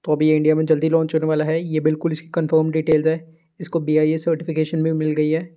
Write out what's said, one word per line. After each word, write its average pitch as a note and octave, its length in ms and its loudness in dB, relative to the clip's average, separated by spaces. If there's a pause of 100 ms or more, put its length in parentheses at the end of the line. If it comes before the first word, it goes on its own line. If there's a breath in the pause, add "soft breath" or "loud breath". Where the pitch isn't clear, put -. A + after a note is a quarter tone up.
तो D#3+ 60 -2
अभी D3+ 180 2
ये D#3 60 4
इंडिया D3+ 200 2
में D#3+ 100 0
जल्दी D#3 240 2
लॉन्च D#3+ 260 0
होने D#3 120 0
वाला D3+ 180 0
है। D#3+ 180 -2
ये D#3 180 -2
बिल्कुल D#3 300 0
इसकी - 200 -10
कन्फर्म D#3+ 400 0
डिटेल्स D#3 360 0
है, D#3+ 100 0 (420 soft breath)
इसको E3 220 -4
बीआईएस D#3 440 0
सर्टिफिकेशन D#3 580 -2
भी D#3+ 100 0
मिल D#3 200 -2
गई D3+ 160 0
है। E3 160 -2 (120)